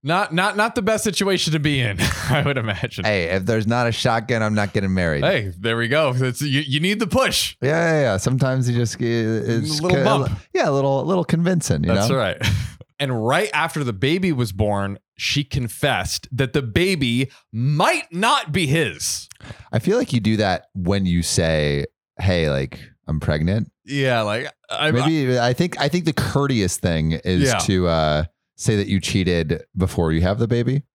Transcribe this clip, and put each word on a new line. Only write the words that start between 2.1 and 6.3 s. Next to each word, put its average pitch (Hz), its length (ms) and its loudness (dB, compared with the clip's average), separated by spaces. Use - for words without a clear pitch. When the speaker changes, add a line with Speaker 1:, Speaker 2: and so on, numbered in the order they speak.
Speaker 1:
I 143 140 2
would 139 140 0
imagine. 110 480 -4
Speaker 2:
Hey, 98 200 2
if 95 200 -2
there's 110 220 2
not 120 180 2
a 117 60 0
shotgun, 117 500 0
I'm 107 140 0
not 101 180 0
getting 98 220 0
married. 82 280 0
Speaker 1:
Hey, 120 360 0
there 113 180 -2
we 117 120 -2
go. 143 260 2
It's, 127 260 -2